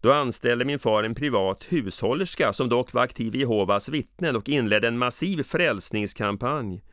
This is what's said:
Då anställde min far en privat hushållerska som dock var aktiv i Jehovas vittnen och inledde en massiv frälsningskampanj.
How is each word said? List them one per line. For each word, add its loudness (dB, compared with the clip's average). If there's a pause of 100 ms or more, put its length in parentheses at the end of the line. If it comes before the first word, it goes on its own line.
Då 6
anställde 2
min -4
far 2
en -2
privat 0
hushållerska 0
som -2
dock 0
var 2
aktiv -4
i -2
Jehovas 2
vittnen -2
och -4
inledde 2
en -2
massiv -2
frälsningskampanj. -2 (100)